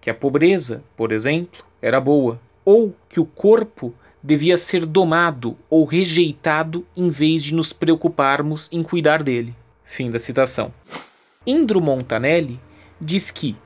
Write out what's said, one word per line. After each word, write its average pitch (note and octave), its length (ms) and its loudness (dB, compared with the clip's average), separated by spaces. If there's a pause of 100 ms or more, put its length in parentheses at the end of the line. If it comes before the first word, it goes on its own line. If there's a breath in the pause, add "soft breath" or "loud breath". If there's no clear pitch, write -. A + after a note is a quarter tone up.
Que - 80 -6
a A2+ 60 -4
pobreza, C#3+ 680 0 (120)
por A2 160 -2
exemplo, D3 520 -4 (160)
era A#2+ 200 0
boa, C3 400 0 (260)
ou G#3 300 4 (120)
que - 120 -6
o D#3+ 60 2
corpo G#3 680 0 (300 soft breath)
devia D3+ 340 2
ser F3 280 -2
domado D#3+ 720 0 (140)
ou D#3+ 160 4
rejeitado D#3+ 1000 -2 (100)
em F3 140 0
vez D#3 340 0
de D3 100 -6
nos D#3+ 180 -2
preocuparmos D3+ 1000 0
em E3+ 100 -4
cuidar D#3+ 400 0
dele. A#2+ 320 -4 (320)
Fim B2+ 240 -8
da A#2 100 -4
citação. B2+ 540 -2 (720 loud breath)
Indro B3 340 2
Montanelli C3 800 -2 (400 soft breath)
diz E3+ 300 -2
que A2+ 260 -8 (100)